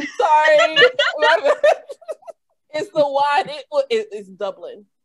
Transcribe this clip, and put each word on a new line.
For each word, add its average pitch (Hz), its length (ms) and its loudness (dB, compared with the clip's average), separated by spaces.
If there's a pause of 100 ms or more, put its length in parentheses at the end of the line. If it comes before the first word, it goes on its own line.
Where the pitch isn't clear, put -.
(180)
Sorry. 311 600 2
<laughs> 480 760 2 (1200)
It's 302 200 -8
the 320 80 -2
wine. 285 500 0
It 392 200 -12
wa-, - 200 -2
it, - 220 -2
it's 202 180 -14
Dublin. 185 560 -12 (200)